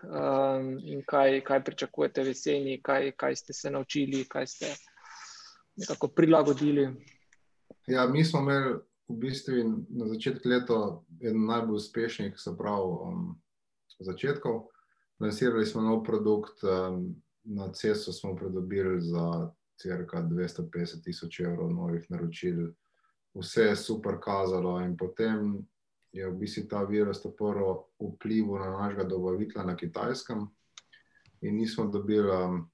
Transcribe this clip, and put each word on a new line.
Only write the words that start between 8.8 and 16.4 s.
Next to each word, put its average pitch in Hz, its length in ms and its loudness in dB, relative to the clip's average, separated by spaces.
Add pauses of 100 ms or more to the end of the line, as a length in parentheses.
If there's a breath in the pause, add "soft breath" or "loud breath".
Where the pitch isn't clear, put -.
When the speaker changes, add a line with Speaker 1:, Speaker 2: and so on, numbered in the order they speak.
Speaker 2:
v 117 100 -6
bistvu 131 440 -2 (280)
na 120 180 -4
začetku 120 420 -2
leta 123 300 4 (420)
eden 110 240 2
najbolj 113 300 0
uspešnih, 107 640 -4
se - 200 -8
pravi, 98 400 -2 (140)
em, 87 120 -4 (760)
začetkov. 113 680 -4 (520 soft breath)
Lansirali 110 460 2
smo 110 160 -2
nov 110 220 4
produkt, 104 600 0